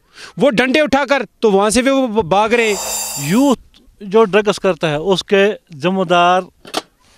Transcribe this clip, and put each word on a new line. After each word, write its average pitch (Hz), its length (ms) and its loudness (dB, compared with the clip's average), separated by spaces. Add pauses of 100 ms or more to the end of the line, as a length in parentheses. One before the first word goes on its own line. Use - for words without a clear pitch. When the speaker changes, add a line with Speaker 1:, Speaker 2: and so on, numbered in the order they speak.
(400)
Speaker 1:
वो 240 100 4
डंडे 262 320 2
उठाकर, 277 440 0 (160)
तो 220 100 2
वहाँ 196 180 2
से 220 120 0
भी 247 80 0
वो 269 180 0
भाग 208 460 0
रहे 226 200 2
हैं। 190 40 -6 (540)
Speaker 2:
यूथ 262 500 0 (220)
जो 208 200 2
ड्रग्स 208 340 0
करता 180 300 -2
है 147 120 -2
उसके 196 540 0 (240)
जिम्मेदार 180 680 0 (720)